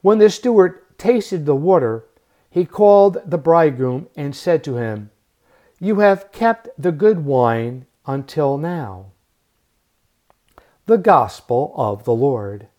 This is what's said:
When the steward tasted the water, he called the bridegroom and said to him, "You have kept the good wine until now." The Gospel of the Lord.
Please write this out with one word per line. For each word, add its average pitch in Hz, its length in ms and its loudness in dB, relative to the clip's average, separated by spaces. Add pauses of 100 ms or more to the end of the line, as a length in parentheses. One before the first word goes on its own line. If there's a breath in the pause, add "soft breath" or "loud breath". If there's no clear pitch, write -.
When 208 160 4
the 214 140 6
steward 208 480 0 (180)
tasted 202 480 -2
the 143 100 0
water, 135 500 0 (440)
he 180 160 -2
called 202 580 2
the 165 140 -6
bridegroom 143 760 0
and 143 200 -10
said 160 280 -2
to 127 140 -8
him, 107 340 -8 (640)
"You 202 220 -2
have 196 320 2
kept 226 440 -4
the 165 180 -2
good 180 300 0
wine 123 640 -2 (220)
until 139 500 -4
now." 117 540 -10 (1800 soft breath)
The 220 100 4
Gospel 139 760 0
of 104 280 -4
the 120 120 0
Lord. 107 520 -4 (120)